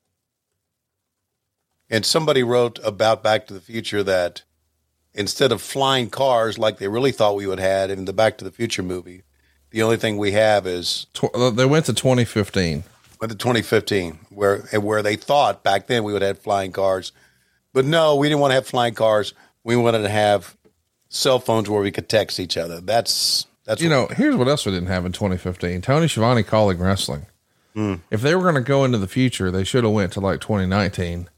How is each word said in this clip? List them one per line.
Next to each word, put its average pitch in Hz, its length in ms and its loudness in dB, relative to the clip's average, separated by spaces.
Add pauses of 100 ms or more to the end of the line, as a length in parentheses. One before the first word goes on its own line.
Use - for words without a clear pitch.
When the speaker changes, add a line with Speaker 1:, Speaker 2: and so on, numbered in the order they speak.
(1900)
Speaker 1:
And 110 160 0
somebody 151 380 2
wrote 120 400 0
about 110 400 0
Back 107 240 0
to 101 60 -18
the 95 80 -16
Future 107 420 -4
that 92 400 -2 (680)
instead 104 380 -2
of 104 100 -4
flying 135 480 -2
cars 117 480 0
like 110 200 0
they 98 100 -6
really 123 240 0
thought 107 240 2
we 101 120 -6
would 95 120 -4
had 95 320 0
in 95 140 -8
the 92 80 -6
Back 107 240 2
to 98 80 -12
the 92 60 -12
Future 113 320 -6
movie, 90 400 -10 (480)
the 110 120 -2
only 113 140 4
thing 110 200 -2
we 101 160 0
have 107 340 4
is 87 460 -6
Speaker 2:
Tw-, - 200 -4
uh, 123 160 2
they 120 160 2
went 151 220 4
to 120 60 -2
twenty 123 320 2
fifteen. 92 580 -2 (360)
Speaker 1:
Went 113 120 -6
to 101 60 -14
twenty 120 240 0
fifteen, 92 580 -2 (100)
where, 101 300 0 (200)
where 107 240 0
they 104 120 0
thought 135 480 0
back 98 240 0
then 117 160 0
we 104 100 -6
would 98 80 0
have 98 180 -2
flying 98 320 -2
cars. 95 400 -2 (640)
But 131 120 2
no, 156 300 4
we 143 120 2
didn't 147 140 2
wanna 135 140 4
have 131 120 0
flying 120 260 0
cars. 107 400 0 (300)
We 117 120 0
wanted 117 260 4
to 101 80 0
have 104 480 0 (520)
cell 131 300 0
phones 110 300 0
where 104 120 0
we 98 100 0
could - 180 -8
text 101 300 0
each 90 180 -6
other. 85 240 -6
That's, - 640 0 (200)
that's 110 160 -4
Speaker 2:
You 165 80 2
Speaker 1:
what 131 200 2
Speaker 2:
know, - 60 -10
here's 269 200 2
what 127 120 2
else 143 180 0
we 104 60 -2
didn't 90 180 -2
have 90 160 0
in 90 80 -4
twenty 92 240 -2
fifteen. 90 440 -6
Tony 151 260 2
Schiavone 117 360 2
calling 101 360 2
wrestling. 90 480 -2 (460)
Speaker 1:
Hmm. 104 220 -2 (140)
Speaker 2:
If 107 120 -4
they 151 140 2
were 185 80 0
gonna 160 180 2
go 139 220 2
into 123 140 2
the 95 100 -2
future, 120 440 -2
they 95 120 0
shoulda 117 260 0
went 101 240 0
to, 101 60 -8
like, 92 220 -2
twenty 101 240 -2
nineteen. 90 720 -2